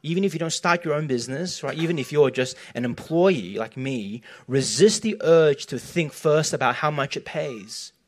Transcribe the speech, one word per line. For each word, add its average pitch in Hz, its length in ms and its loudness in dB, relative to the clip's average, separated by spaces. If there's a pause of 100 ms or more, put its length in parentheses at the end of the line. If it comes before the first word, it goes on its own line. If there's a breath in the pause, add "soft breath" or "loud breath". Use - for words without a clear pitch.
even 170 220 0
if 185 100 0
you 160 60 -6
don't 165 100 -2
start 175 340 0
your 156 80 -2
own 151 140 -2
business, 131 560 -4
right, 147 160 -6
even 165 200 0
if 131 140 -6
you're 147 180 6
just 127 240 -2 (200 loud breath)
an 123 100 -4
employee 147 680 0
like 113 240 -8
me, 123 420 -6 (260 loud breath)
resist 135 540 4
the 220 220 -4
urge 156 440 6
to 131 120 -8
think 160 340 -4
first 151 400 2
about 131 220 2
how 151 160 0
much 143 260 -4
it - 80 -10
pays. 139 720 -10 (140)